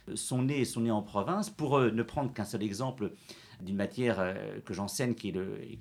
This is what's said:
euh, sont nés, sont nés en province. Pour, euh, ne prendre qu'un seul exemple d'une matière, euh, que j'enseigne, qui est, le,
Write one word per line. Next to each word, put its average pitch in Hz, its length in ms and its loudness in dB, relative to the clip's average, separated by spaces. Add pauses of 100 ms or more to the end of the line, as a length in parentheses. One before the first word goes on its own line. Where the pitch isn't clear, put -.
euh, 107 60 -6
sont 127 280 0
nés, 135 220 2
sont - 160 -2
nés 113 100 4
en 107 100 4
province. 135 480 0
Pour, 143 280 2
euh, 123 120 8
ne 113 140 2
prendre 135 280 -2
qu'un 104 140 -2
seul 101 160 -4
exemple 107 520 -2 (460)
d'une 95 160 -4
matière, 101 440 2
euh, 98 400 -2
que - 160 -6
j'enseigne, 113 400 0
qui 104 140 -4
est, - 20 -2
le, 95 260 -2 (240)